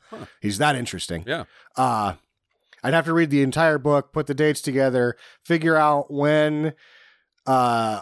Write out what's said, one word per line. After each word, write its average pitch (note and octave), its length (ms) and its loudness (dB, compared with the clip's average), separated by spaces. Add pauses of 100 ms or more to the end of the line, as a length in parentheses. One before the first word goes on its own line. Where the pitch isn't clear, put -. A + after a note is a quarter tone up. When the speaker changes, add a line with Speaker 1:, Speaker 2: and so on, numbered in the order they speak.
Speaker 1:
Huh. - 160 -16 (160)
Speaker 2:
He's G2+ 160 -4
that D3 180 2
interesting. F2+ 520 -8
Speaker 1:
Yeah. D3 160 -6 (340)
Speaker 2:
Uh, A2 360 0 (680)
I'd C#3 120 0
have D#3+ 100 0
to E3 80 -2
read E3 160 2
the C#3+ 140 2
entire D3+ 340 2
book, C#3+ 340 0
put D#3 140 -4
the C#3+ 80 -4
dates D3+ 280 0
together, B2+ 540 0 (280)
figure E3 320 2
out D3 360 2
when, D3+ 640 0 (720)
uh, A#2 560 0